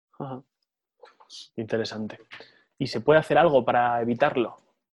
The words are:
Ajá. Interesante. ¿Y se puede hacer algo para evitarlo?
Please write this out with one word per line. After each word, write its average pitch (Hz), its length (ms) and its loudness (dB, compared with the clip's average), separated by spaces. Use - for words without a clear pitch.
Ajá. 135 240 -10
Interesante. 110 640 -8
¿Y 127 100 -4
se 127 140 -6
puede 151 180 6
hacer 151 180 0
algo 147 280 4
para 120 360 0
evitarlo? 117 560 -2